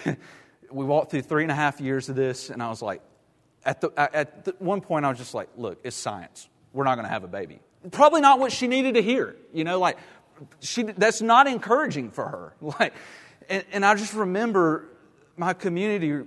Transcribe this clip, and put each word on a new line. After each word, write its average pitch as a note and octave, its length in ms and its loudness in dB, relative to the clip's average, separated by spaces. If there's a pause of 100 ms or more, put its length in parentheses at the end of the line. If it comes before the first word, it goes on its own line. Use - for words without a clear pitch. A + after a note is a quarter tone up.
<laughs> - 680 -12
we C3+ 140 -8
walked C#3+ 260 0
through C#3 120 -4
three D3+ 200 -2
and E3 80 -2
a C#3 60 -2
half D3 240 0
years C3+ 280 -4
of C3+ 60 -8
this, C3 360 -4
and A#2+ 120 -10
I A#2 60 -6
was A2+ 140 -10
like, G2+ 200 -6 (600)
at C3+ 160 -4
the, D#3+ 160 -2
at D3 480 -2
the F#3 160 -6
one F#3+ 200 -2
point, D#3 240 -2
I C#3 40 2
was B2 100 -4
just B2 160 -14
like, G2+ 220 -6
"Look, G#2+ 260 -8
it's B2 140 -10
science. - 520 -12 (240)
We're C3+ 120 -2
not C3 100 4
gonna A2 140 -6
have F#2+ 160 -6
a - 20 -14
baby." F2+ 320 -10 (320)
Probably D4+ 300 6
not C#4 180 8
what C4 140 0
she B3+ 160 -2
needed C4 260 2
to A3+ 80 6
hear, G#3 320 0 (180)
you D#3+ 120 -4
know, F3+ 160 0
like, F3 180 2 (600)
she, - 240 -4
that's G#3+ 360 2
not A#3 280 6
encouraging F#3+ 640 -2
for A2 160 -6
her. F2 320 -14
<laughs> D3 180 -10
Like, F3+ 160 2 (540)
and, F#3+ 240 -4
and G3+ 120 0
I G#3 120 6
just G#3 180 -6
remember F#3+ 760 0 (480)
my F3 160 -2
community F3 760 -2